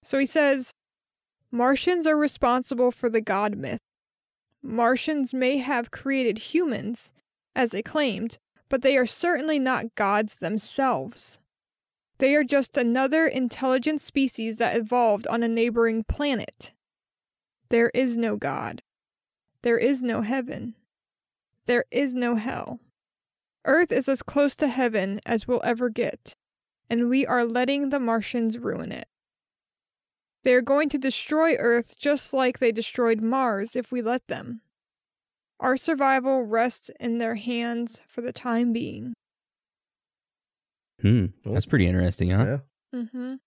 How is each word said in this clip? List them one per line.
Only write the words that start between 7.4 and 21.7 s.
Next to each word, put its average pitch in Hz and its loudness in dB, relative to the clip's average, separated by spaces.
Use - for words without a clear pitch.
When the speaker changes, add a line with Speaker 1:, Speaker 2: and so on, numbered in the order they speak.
Speaker 1:
as 247 2
they 202 -4
claimed, 240 -2
but 262 0
they 269 4
are 254 4
certainly 311 0
not 262 -2
gods 208 0
themselves. 202 -4
They 277 4
are 302 4
just 269 0
another 262 2
intelligent 262 0
species 226 -2
that 233 0
evolved 226 2
on 233 0
a 233 0
neighboring 226 2
planet. - -4
There 233 4
is 247 0
no 220 -2
God. 139 -6
There 233 2
is 262 2
no 233 -2
heaven. 240 -6
There 240 0